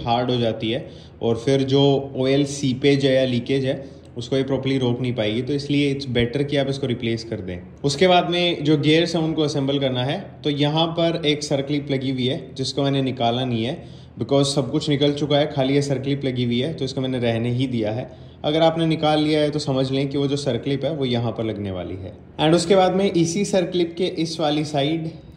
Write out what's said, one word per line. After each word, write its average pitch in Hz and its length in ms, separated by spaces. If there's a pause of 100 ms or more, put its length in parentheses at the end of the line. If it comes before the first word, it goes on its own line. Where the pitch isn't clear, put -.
hard 123 260
हो 123 60
जाती 110 340
है 135 180 (340)
और 117 140
फिर 135 280
जो 135 180 (340)
oil 135 300
seepage 139 600
है 131 80
या 131 120
leakage 127 380
है 135 180 (360)
उसको 127 180
ये 135 60
properly 135 360
रोक 120 220
नहीं 123 140
पाएगी, 110 280
तो 123 100
इसलिए 143 420
it's 139 140
better 120 360
कि 139 120
आप 135 120
इसको 139 180
replace 113 380
कर 104 160
दें। 90 180 (260)
उसके 165 240
बाद 175 220
में 175 340
जो 151 140
गियर्स 160 380
हैं 160 60
उनको 156 200
assemble 139 360
करना 127 260
है। 156 140 (260)
तो 156 60
यहाँ 147 380
पर 165 380
एक 147 180
सर्कलिप 139 460
लगी 131 200
हुई 127 160
है 160 280
जिसको 131 280
मैंने 139 200
निकाला 123 420
नहीं 117 200
है 135 120 (420)
because 139 360
सब 127 160
कुछ 151 180
निकल 147 260
चुका 143 240
है, 151 140
खाली 139 220
ये 143 80
सर्कलिप 139 420
लगी 123 200
हुई 120 160
है, 156 140
तो 139 100
इसको 131 160
मैंने 127 180
रहने 117 320
ही 123 160
दिया 110 260
है। 120 180 (340)
अगर 151 180
आपने 165 240
निकाल 156 340
लिया 151 200
है 147 100
तो 151 80
समझ 131 320
लें 135 180
कि 139 100
वो 139 100
जो 143 80
सर्कलिप 139 480
है 151 100
वो 139 100
यहाँ 117 280
पर 113 120
लगने 101 260
वाली 90 260
है। 95 160 (280)
And 156 140
उसके 175 220
बाद 185 180
में 190 160
इसी 170 340
सर्कलिप 175 540
के 185 80 (160)
इस 165 180
वाली 151 240
side 156 460 (260)